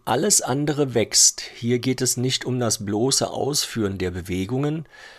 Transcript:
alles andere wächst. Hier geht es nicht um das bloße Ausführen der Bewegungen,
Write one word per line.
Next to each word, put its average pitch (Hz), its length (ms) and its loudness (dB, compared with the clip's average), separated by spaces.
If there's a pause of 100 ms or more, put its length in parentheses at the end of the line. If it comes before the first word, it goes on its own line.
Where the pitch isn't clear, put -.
alles 180 360 2
andere 143 520 0
wächst. - 480 2
Hier 120 380 -2
geht 127 200 0
es 127 160 0
nicht 127 300 -2
um 127 160 0
das 107 240 -2
bloße 107 440 2
Ausführen 107 680 -2
der 90 140 -2
Bewegungen, 98 760 -2 (320)